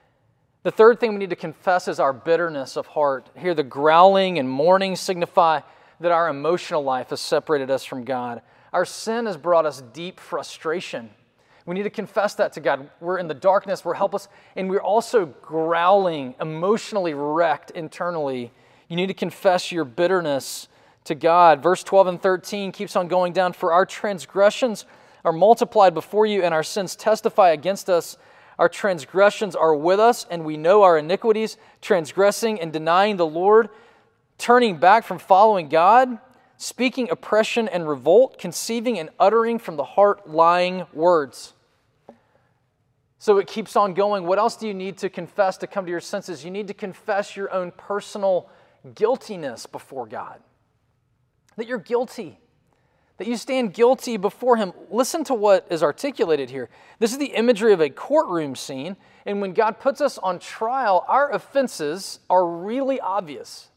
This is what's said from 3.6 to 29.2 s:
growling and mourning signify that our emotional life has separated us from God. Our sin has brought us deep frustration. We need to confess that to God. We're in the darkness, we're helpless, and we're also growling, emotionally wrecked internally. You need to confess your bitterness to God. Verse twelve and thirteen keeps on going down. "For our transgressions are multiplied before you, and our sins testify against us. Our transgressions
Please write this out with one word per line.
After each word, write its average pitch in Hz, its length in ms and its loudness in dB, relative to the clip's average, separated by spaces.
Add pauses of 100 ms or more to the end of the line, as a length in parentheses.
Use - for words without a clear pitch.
growling 170 760 4
and 127 100 -2
mourning 180 480 2
signify 170 640 0 (400)
that 170 120 0
our 170 160 2
emotional 151 560 -4
life 127 260 -4
has 139 100 -8
separated 143 520 -2
us 131 120 -4
from 127 200 -12
God. 123 380 -8 (300)
Our 180 120 0
sin 226 420 -8
has 190 100 -8
brought 165 300 2
us 139 140 -8
deep 156 400 -14
frustration. 156 880 -10 (560)
We 175 80 -8
need 190 80 -6
to 208 80 -6
confess 202 460 -4
that 170 160 -2
to 165 80 -14
God. 143 280 -2 (120)
We're 175 180 -4
in 180 80 -6
the 156 80 -8
darkness, 190 500 0
we're 170 100 -2
helpless, 196 340 -4 (260)
and 190 160 -4
we're 196 100 0
also 208 460 0
growling, 160 1120 0
emotionally 175 720 -2
wrecked 151 580 -2
internally. 151 800 -6 (360)
You 170 80 -8
need 185 120 -2
to 190 60 -6
confess 180 560 -2
your 165 140 -4
bitterness 175 840 -4 (360)
to 165 100 -6
God. 160 480 6
Verse 147 200 2
twelve 196 240 4
and 180 160 -6
thirteen 190 500 -2
keeps 202 240 -8
on 180 120 -2
going 180 240 0
down. 180 200 0
"For 175 200 -2
our 185 120 6
transgressions 202 1000 -2 (380)
are 170 80 2
multiplied 196 600 4
before 202 300 0
you, 208 180 0
and 170 120 0
our 156 80 0
sins 180 340 -6
testify 214 540 2
against 165 400 -4
us. 170 260 0 (420)
Our 170 100 4
transgressions 190 840 0